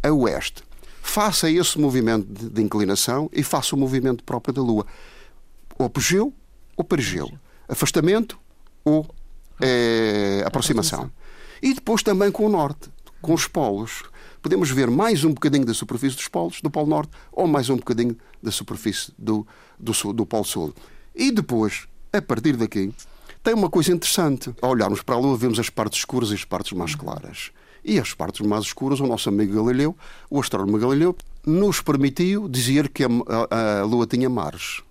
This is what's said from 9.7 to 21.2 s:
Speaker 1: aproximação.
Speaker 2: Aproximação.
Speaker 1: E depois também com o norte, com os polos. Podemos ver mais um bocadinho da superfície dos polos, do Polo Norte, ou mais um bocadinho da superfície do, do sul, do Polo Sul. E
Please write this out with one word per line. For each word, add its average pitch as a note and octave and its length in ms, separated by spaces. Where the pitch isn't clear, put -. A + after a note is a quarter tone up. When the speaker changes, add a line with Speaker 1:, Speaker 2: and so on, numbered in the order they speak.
Speaker 1:
aproximação. A#2+ 600
Speaker 2:
Aproximação. - 80
Speaker 1:
E - 120
depois A3 280
também G3+ 280
com G#3 140
o G#3+ 40
norte, D#3 420
com D#3+ 100
os D#3+ 140
polos. A2 560
Podemos F3 280
ver C3 200
mais E3 340
um D#3 80
bocadinho C#3 320
da A2+ 100
superfície A#2+ 400
dos - 140
polos, F3 320
do D#3 100
Polo D3+ 160
Norte, D3+ 240
ou - 140
mais C#3 240
um C3 60
bocadinho A#2+ 400
da G#2+ 120
superfície - 680
do, G#2+ 280
do A2 140
sul, G2+ 200
do A2+ 120
Polo G#2+ 200
Sul. D#2+ 280
E C4+ 180